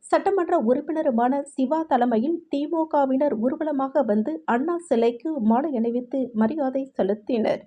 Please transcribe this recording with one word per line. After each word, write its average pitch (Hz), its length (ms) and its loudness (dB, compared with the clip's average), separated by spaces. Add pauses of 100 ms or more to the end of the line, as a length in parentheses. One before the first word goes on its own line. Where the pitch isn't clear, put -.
சட்டமன்ற 349 580 2
உறுப்பினருமான 277 800 0
சிவா 269 380 -2
தலைமையில் 247 540 2 (120)
திமுகவினர் 285 880 0
ஊர்வலமாக 269 640 0
வந்து 214 300 0 (140)
அண்ணா 285 320 0
சிலைக்கு 240 520 0 (100)
மாலை 233 360 2
அணிவித்து 247 440 -2 (140)
மரியாதை 262 540 0
செலுத்தினர். 214 800 -2